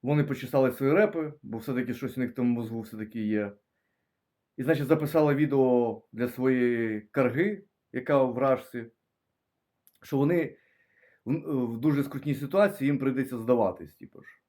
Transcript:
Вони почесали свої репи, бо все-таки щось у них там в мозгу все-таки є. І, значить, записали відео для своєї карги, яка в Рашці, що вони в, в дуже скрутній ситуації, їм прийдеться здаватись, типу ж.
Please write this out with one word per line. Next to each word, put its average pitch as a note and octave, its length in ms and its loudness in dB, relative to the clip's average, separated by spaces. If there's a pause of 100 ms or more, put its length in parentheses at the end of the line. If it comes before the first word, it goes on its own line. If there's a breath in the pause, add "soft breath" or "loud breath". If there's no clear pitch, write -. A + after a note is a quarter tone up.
Вони D3 220 2
почесали C3 480 0
свої C3+ 220 2
репи, D#3+ 480 2
бо G#2+ 160 -10
все-таки A#2+ 360 -4
щось - 240 -8
у C3 40 -2
них B2 120 -4
там B2 120 -2
в B2 40 4
мозгу A2+ 320 -4
все-таки A2 400 -10
є. G#2 320 0 (1040)
І, C#3 60 -6
значить, C#3+ 240 0
записали D3+ 480 2
відео B2+ 760 2
для A#2 160 -4
своєї A#2+ 760 0
карги, C#3+ 640 -2 (280)
яка C3+ 320 0
в B2 140 -2
Рашці, B2+ 480 -2 (1160)
що - 140 -4
вони D3 400 0 (680 soft breath)
в, B2+ 80 -2 (320)
в A2+ 120 -6
дуже C#3 260 2
скрутній C#3+ 320 -4
ситуації, D3 520 0
їм C#3+ 120 2
прийдеться C3 380 -2
здаватись, A2 580 0
типу - 260 -20
ж. - 280 -20